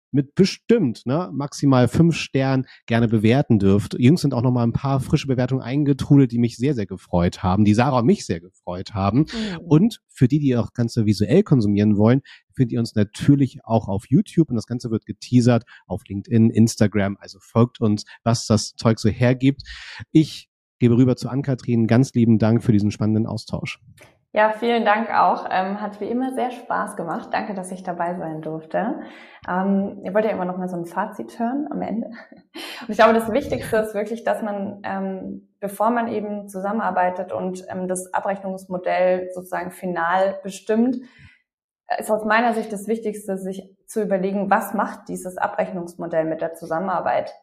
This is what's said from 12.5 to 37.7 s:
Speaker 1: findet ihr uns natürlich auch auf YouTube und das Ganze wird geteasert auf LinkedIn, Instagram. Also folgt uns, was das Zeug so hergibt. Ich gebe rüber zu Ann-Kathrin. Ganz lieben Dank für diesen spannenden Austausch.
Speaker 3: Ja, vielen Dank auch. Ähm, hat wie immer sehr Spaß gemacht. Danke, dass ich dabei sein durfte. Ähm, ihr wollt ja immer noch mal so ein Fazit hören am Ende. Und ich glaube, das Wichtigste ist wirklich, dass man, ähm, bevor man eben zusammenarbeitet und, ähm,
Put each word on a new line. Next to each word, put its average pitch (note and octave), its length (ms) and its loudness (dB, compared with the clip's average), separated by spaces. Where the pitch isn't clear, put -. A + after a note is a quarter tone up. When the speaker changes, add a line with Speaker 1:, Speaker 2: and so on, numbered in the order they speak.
Speaker 1:
findet B2+ 200 0
ihr A#2+ 60 -2
uns A#2 160 -4
natürlich C3+ 680 2
auch A2+ 240 0
auf G2 220 -6
YouTube E3 400 2
und B2 60 -4
das G#2+ 100 -4
Ganze A#2+ 260 -8
wird A2 140 -4
geteasert A#2+ 580 2
auf - 200 -8
LinkedIn, A2 440 2
Instagram. G#2+ 720 2
Also - 180 -20
folgt - 400 0
uns, G#2 240 0
was A#2 220 0
das - 300 0
Zeug A2+ 240 0
so - 80 0
hergibt. B2+ 540 2
Ich - 380 2
gebe A#2+ 180 4
rüber B2+ 180 4
zu A#2+ 140 -10
Ann-Kathrin. B2 580 -2
Ganz A#2+ 260 4
lieben A2+ 260 4
Dank A2 220 2
für A2+ 120 2
diesen G#2 180 2
spannenden A2 340 -2
Austausch. - 540 -8
Speaker 3:
Ja, G#3+ 180 2
vielen A#3 340 -2
Dank A3 240 0
auch. F3+ 400 0
Ähm, F#3+ 320 -2
hat G3+ 180 -10
wie G3+ 60 -8
immer B3+ 280 -4
sehr B3 180 -4
Spaß G3 440 -6
gemacht. E3+ 360 -8
Danke, G3+ 240 -6
dass F#3 160 -10
ich F#3 100 -14
dabei F3 360 -6
sein D#3+ 240 -10
durfte. E3 580 -6
Ähm, G3 560 -2
ihr F#3 100 -8
wollt G#3+ 120 2
ja G#3 60 -2
immer F#3 140 -4
noch F3+ 120 -6
mal F3+ 120 -6
so F3+ 60 -10
ein E3+ 100 -8
Fazit G#3+ 540 -10
hören C4+ 320 -4
am F3+ 100 -6
Ende. A3 260 -6
Und A#3 80 -14
ich G#3 80 -6
glaube, A3+ 160 6
das A3+ 180 0
Wichtigste B3+ 460 -2
ist G#3+ 180 -2
wirklich, A3 280 -6
dass G#3 200 -2
man, G3+ 400 -8
ähm, G3 640 -8
bevor G3+ 300 -2
man A#3 180 -2
eben G#3 420 -8
zusammenarbeitet F#3 840 -2
und, F#3 380 -6
ähm, F#3 180 -8